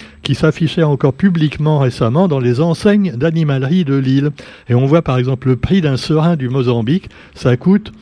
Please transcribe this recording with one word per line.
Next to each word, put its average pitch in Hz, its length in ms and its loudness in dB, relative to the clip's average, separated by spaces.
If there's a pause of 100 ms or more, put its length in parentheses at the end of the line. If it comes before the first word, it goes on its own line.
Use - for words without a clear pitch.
(220)
qui 131 140 -2
s'affichait 160 480 0
encore 143 300 0
publiquement 156 680 0
récemment 131 480 0
dans 139 120 0
les 123 200 0
enseignes 190 560 0
d'animalerie 151 720 0
de 139 100 0
Lille. 139 360 0 (360)
Et 120 80 2
on 131 100 2
voit 160 160 4
par 135 160 -2
exemple 127 300 -2
le 127 80 2
prix 185 240 0
d'un 143 160 0
serin 156 400 0
du 131 140 -6
Mozambique, 123 600 -2 (260)
ça 123 200 2
coûte, 196 460 0